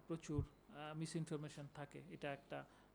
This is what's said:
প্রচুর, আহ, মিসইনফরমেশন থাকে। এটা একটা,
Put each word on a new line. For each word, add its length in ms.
প্রচুর, 380
আহ, 260
মিসইনফরমেশন 800
থাকে। 360
এটা 220
একটা, 320